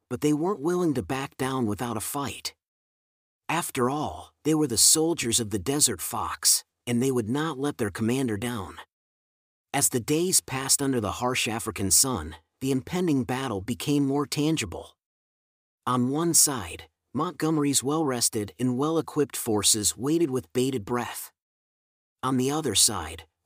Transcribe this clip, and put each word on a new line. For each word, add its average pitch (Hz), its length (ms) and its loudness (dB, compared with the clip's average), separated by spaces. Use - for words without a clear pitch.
but 123 120 -6
they 151 120 4
weren't 160 280 -2
willing 175 340 2
to 120 80 -2
back 135 340 -6
down 131 280 0
without 110 320 -2
a 107 40 -6
fight. - 520 -6
After 135 420 0
all, 139 440 -6
they 151 100 4
were 151 140 4
the 113 100 -2
soldiers 156 600 4
of 107 100 -4
the 104 100 -2
Desert 127 420 0
Fox, - 600 0
and 120 160 0
they 135 100 2
would 120 180 0
not 147 280 -2
let 139 200 -4
their 104 120 -2
commander 113 480 0
down. 104 380 -8
As 139 160 2
the 127 100 -2
days 160 400 2
passed 131 420 -2
under 135 180 0
the 98 140 0
harsh 123 340 0
African 107 440 -4
sun, 90 440 2
the 135 100 0
impending 143 520 0
battle 127 380 -4
became 143 440 0
more 139 200 0
tangible. 143 720 -2
On 123 240 2
one 160 240 0
side, 123 520 0
Montgomery's 151 680 2
well-rested 127 760 0
and 123 180 0
well-equipped 151 580 0
forces 107 640 2
waited 151 320 2
with 127 240 -4
bated 127 320 0
breath. - 460 -4
On 131 160 0
the 127 140 2
other 143 240 0
side, 82 500 0